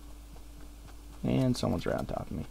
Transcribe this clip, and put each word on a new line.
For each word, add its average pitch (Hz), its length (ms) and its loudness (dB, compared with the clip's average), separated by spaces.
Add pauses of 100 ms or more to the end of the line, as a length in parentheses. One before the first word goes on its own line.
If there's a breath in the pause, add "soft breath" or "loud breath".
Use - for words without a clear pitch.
(1200)
And 127 320 6
someone's - 300 2
right 55 100 4
on - 80 0
top - 260 -2
of - 20 -4
me. 78 180 -2